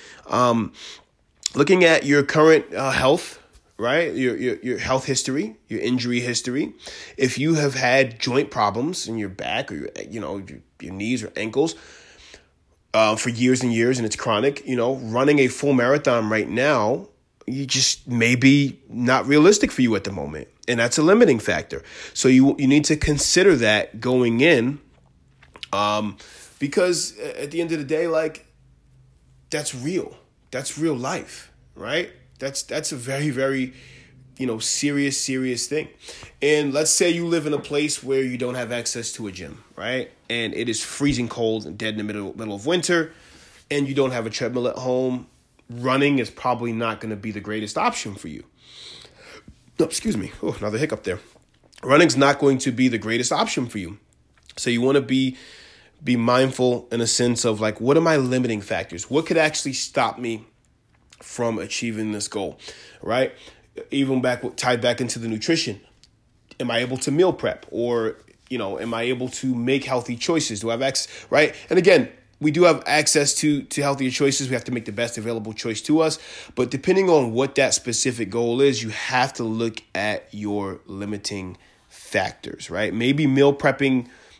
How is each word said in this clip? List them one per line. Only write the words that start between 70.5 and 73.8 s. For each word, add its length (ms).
Do 100
I 20
have 100
access, 260
right? 240
And 80
again, 300
we 100
do 140
have 220
access 500
to, 260
to 200